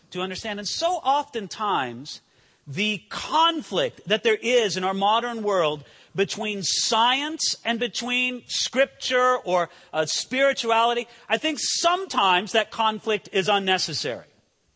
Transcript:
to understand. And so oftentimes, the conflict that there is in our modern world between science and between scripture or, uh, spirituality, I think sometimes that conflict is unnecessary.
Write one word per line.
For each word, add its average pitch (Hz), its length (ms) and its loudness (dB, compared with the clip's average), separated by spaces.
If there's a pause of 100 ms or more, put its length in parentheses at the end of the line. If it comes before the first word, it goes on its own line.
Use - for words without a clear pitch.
to 185 120 -6
understand. 202 360 -6
And 208 100 -8
so 349 280 0
oftentimes, 202 1200 -2 (460)
the 202 320 -2 (100)
conflict 302 960 0
that 202 160 0
there 220 180 4
is 226 360 2
in 185 80 -2
our 190 100 0
modern 220 480 0
world 160 420 0 (300)
between 202 480 -2
science 262 1040 0
and 226 140 0
between 247 680 -4
scripture 254 880 0
or, 175 320 0 (220)
uh, 156 140 0
spirituality, 240 1040 0 (200)
I 220 100 0
think 302 220 -2
sometimes 233 920 2
that 214 180 2
conflict 220 640 -2
is 190 160 2
unnecessary. 180 800 0 (500)